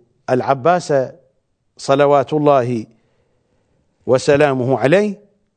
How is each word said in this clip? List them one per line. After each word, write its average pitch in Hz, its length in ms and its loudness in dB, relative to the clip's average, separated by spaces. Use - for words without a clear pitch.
العباس 135 640 -2
صلوات 139 560 0
الله 131 540 0
وسلامه 131 720 0
عليه 185 500 -2